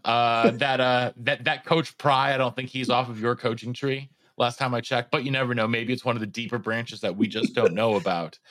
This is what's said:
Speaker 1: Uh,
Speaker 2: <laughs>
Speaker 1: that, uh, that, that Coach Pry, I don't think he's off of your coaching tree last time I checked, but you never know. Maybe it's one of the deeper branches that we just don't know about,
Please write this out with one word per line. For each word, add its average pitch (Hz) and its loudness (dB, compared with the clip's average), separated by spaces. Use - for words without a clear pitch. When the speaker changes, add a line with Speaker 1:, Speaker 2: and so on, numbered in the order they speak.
Speaker 1:
Uh, 117 4
Speaker 2:
<laughs> - -4
Speaker 1:
that, 135 2
uh, 123 2
that, 123 -2
that 143 -2
Coach 165 0
Pry, 135 2
I 135 0
don't 131 0
think 127 -6
he's 131 -4
off 123 2
of 110 -10
your 120 0
coaching 120 -4
tree 139 -4
last 117 0
time 127 0
I 120 0
checked, 123 -2
but 139 -2
you 135 -2
never 131 0
know. 113 2
Maybe 117 0
it's 123 -4
one 123 0
of 113 -4
the 107 -4
deeper 117 -6
branches 113 -6
that 95 -4
we 110 2
just 110 -4
don't 104 4
know 107 2
about, 85 -2